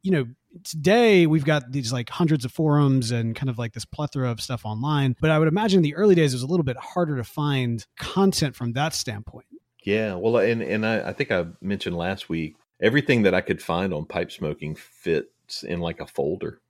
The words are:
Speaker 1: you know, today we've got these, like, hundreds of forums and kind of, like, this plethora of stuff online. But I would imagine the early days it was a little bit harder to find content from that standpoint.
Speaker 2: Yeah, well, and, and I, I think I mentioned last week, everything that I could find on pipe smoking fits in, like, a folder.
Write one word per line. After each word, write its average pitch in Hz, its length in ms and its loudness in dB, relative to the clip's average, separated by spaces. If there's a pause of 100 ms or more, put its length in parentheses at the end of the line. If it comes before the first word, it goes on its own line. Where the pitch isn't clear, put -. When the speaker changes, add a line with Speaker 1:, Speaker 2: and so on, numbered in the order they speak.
Speaker 1:
you 190 100 -2
know, 147 140 2 (400)
today 185 600 4
we've 151 200 2
got 143 260 0
these, 127 220 -4
like, 123 160 -6
hundreds 151 340 0
of 127 80 -6
forums 143 580 4
and 117 240 -2
kind 135 160 -4
of, 117 80 -6
like, 113 140 -6
this - 140 -12
plethora 139 440 -4
of 113 120 -6
stuff - 240 -8
online. 131 560 0
But 160 100 2
I 156 80 4
would 160 80 4
imagine 196 340 2
the 147 140 0
early 196 180 4
days 156 200 4
it - 20 -4
was 123 80 -6
a 131 40 -6
little 170 180 0
bit 127 100 -2
harder 156 400 -4
to 123 80 -4
find 127 640 -2 (100)
content 190 600 0
from 120 160 -6
that 151 200 -2
standpoint. - 520 -10 (400)
Speaker 2:
Yeah, 104 300 0
well, 113 240 2
and, 113 220 2
and 107 240 -2
I, 110 220 -2
I - 60 -6
think - 180 -4
I 87 140 0 (160)
mentioned 92 340 -6
last 87 320 -4
week, 82 300 -6 (240)
everything 120 400 2
that 95 120 4
I 92 60 2
could 90 220 -4
find 87 320 -2
on 78 120 -6
pipe 87 240 -6
smoking 76 460 -8
fits - 880 -6
in, 85 160 -6
like, 85 220 -6
a 78 40 -10
folder. 80 540 -6 (100)